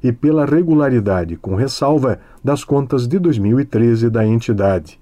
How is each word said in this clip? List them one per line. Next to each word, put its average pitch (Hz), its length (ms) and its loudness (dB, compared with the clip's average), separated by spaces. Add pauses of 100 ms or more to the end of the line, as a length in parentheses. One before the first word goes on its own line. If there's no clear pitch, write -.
e 127 120 0
pela 151 320 0
regularidade, 131 880 0
com 95 200 -6
ressalva, 135 640 0 (220)
das 143 220 -4
contas 135 420 -2
de 151 140 -2
dois 165 180 0
mil 107 220 2
e 143 60 -2
treze 117 440 2
da 113 160 0
entidade. 101 760 0